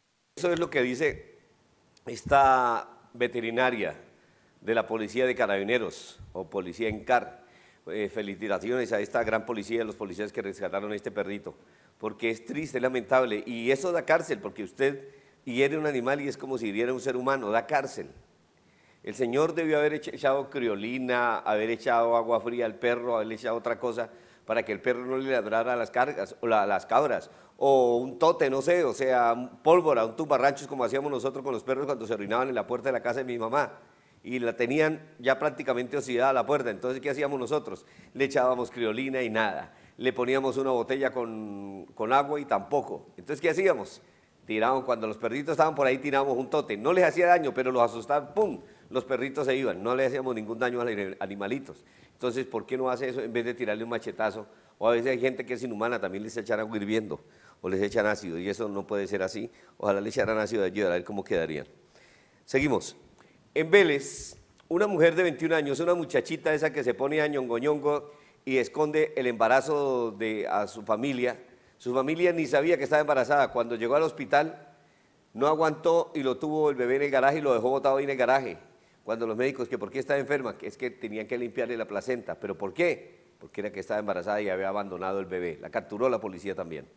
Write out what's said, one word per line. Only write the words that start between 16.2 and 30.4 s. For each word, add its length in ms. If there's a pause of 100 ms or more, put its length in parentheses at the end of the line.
es 80
como 220
si 100
hiriera 240
a 20
un 60
ser 160
humano, 360
da 160
cárcel. 420 (920)
El 140
señor 400
debió 220
haber 160
eche-, 200
echado 360
criolina, 880
haber 320
echado 480
agua 240
fría 240
al 100
perro, 400
haberle 200
echado 200
otra 240
cosa 300 (360)
para 200
que 60
el 100
perro 240
no 100
le 140
ladrara 440
a 20
las 160
cargas, 500
o 60
la, 180
las 220
cabras, 420 (280)
o 400
un 200
tote, 320
no 140
sé, 200
o 120
sea, 380
un 280
pólvora, 460
un 80
tumbarranchos 500